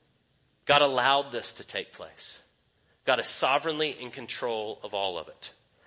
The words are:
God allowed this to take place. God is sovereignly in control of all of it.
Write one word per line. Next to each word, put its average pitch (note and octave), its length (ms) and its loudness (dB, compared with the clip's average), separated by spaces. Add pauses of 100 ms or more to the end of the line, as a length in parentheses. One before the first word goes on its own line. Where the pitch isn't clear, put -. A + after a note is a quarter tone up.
(680)
God C#3+ 160 8
allowed C3+ 500 4
this A2+ 200 -6
to - 120 -14
take - 280 -8
place. - 480 -14 (680)
God B2+ 120 4
is A2 100 -2
sovereignly D3+ 640 0
in B2 180 -12
control A2+ 720 -4
of G#2 100 -10
all G2 240 0
of D#2 120 -8
it. - 240 -16 (340)